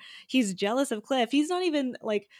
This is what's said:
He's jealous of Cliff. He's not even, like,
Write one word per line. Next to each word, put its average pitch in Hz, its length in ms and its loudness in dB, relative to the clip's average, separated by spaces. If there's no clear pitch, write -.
He's 214 260 2
jealous 233 380 0
of 214 120 -6
Cliff. 254 280 0
He's 294 180 2
not 359 140 0
even, 285 380 0
like, 214 260 -2